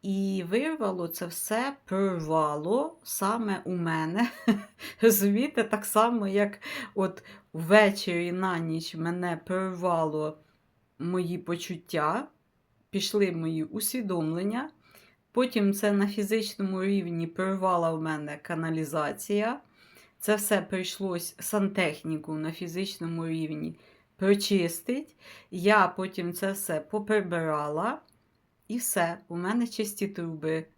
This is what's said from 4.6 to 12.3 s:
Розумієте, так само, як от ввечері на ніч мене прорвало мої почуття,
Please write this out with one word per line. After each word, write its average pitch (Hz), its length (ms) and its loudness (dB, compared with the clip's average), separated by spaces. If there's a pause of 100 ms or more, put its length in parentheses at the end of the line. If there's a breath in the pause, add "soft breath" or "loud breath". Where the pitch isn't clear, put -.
Розумієте, 214 640 6
так 214 200 -2
само, 220 440 4
як 202 300 2 (360 loud breath)
от 190 280 -2 (300 loud breath)
ввечері 175 800 4
на 185 260 0
ніч 165 360 -4
мене 170 520 -2
прорвало 170 920 0 (600)
мої 180 400 -2
почуття, 170 920 -4 (640)